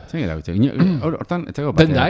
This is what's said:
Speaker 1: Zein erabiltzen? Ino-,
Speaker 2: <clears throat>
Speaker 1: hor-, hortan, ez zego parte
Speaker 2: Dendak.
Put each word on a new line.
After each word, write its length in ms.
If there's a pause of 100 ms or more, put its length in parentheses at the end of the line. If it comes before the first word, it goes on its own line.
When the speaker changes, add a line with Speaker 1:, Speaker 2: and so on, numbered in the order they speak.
(100)
Speaker 1:
Zein 140
erabiltzen? 320
Ino-, 160
Speaker 2:
<clears throat> 320
Speaker 1:
hor-, 160
hortan, 280
ez 60
zego 200
parte 120
Speaker 2:
Dendak. 240